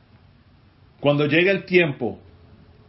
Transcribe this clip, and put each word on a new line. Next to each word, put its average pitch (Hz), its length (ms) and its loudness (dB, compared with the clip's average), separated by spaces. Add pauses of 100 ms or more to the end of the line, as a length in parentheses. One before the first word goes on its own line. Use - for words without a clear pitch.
(1000)
Cuando 147 240 0
llegue 165 260 2
el 190 140 -4
tiempo 143 540 -2 (680)